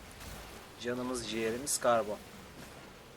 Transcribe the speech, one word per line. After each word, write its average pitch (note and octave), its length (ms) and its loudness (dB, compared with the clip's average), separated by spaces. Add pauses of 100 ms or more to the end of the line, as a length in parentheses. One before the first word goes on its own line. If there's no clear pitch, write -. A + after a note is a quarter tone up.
(800)
canımız B2 500 0
ciğerimiz A2+ 500 2
karbon. A2 380 6 (1000)